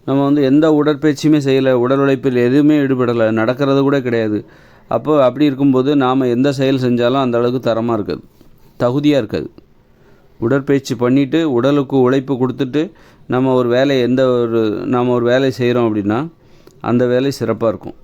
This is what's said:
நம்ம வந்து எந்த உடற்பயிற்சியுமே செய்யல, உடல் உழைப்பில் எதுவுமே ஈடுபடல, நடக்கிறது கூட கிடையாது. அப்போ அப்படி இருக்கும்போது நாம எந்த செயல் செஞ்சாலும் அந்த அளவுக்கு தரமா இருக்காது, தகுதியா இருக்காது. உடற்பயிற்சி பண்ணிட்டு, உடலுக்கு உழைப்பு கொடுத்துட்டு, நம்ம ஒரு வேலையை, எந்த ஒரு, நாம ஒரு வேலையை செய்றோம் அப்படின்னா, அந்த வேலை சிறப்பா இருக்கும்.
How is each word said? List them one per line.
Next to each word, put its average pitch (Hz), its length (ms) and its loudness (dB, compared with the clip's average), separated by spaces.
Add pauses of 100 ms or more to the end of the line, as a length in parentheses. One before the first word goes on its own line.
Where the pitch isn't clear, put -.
நம்ம 139 160 0
வந்து 143 200 0
எந்த 143 300 4
உடற்பயிற்சியுமே 151 640 0
செய்யல, 135 320 0
உடல் 127 300 2
உழைப்பில் 131 360 0
எதுவுமே 143 400 4
ஈடுபடல, 123 540 0
நடக்கிறது 127 500 0
கூட 139 200 2
கிடையாது. 113 360 -2 (540)
அப்போ 120 200 -2 (120)
அப்படி 127 220 2
இருக்கும்போது 131 500 2
நாம 131 320 2
எந்த 127 240 0
செயல் 135 280 0
செஞ்சாலும் 123 440 0
அந்த 120 140 -2
அளவுக்கு 123 260 -2
தரமா 117 300 -2
இருக்காது, 90 300 -6 (560)
தகுதியா 143 380 0
இருக்காது. 107 320 -4 (920)
உடற்பயிற்சி 135 560 -2
பண்ணிட்டு, 131 440 0 (120)
உடலுக்கு 135 480 0
உழைப்பு 131 340 0
கொடுத்துட்டு, 127 480 -2 (460)
நம்ம 131 260 0
ஒரு 123 160 2
வேலையை, 131 340 2
எந்த 127 260 0
ஒரு, 117 300 0 (260)
நாம 123 280 0
ஒரு 120 120 0
வேலையை 131 280 0
செய்றோம் 120 340 0
அப்படின்னா, 107 320 -2 (640)
அந்த 120 240 0
வேலை 127 260 0
சிறப்பா 113 360 -4
இருக்கும். - 360 -6